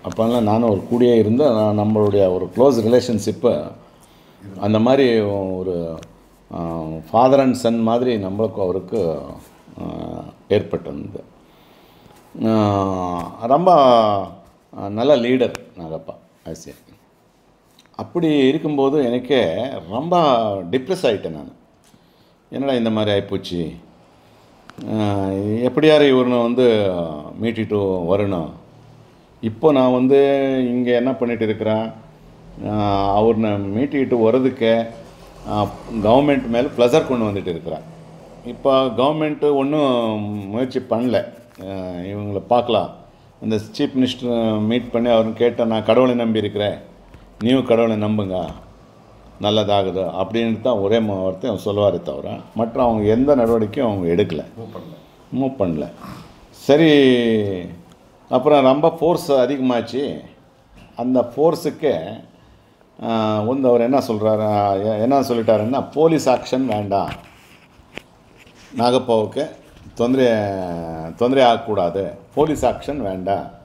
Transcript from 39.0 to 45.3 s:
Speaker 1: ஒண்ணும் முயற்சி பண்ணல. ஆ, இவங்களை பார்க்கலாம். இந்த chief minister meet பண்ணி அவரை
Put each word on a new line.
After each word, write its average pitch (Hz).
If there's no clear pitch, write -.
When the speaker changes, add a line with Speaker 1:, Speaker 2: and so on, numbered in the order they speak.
Speaker 1:
ஒண்ணும் 131
முயற்சி 127
பண்ணல. 113
ஆ, 95
இவங்களை 101
பார்க்கலாம். 117
இந்த 110
chief 135
minister 117
meet 117
பண்ணி 120
அவரை 113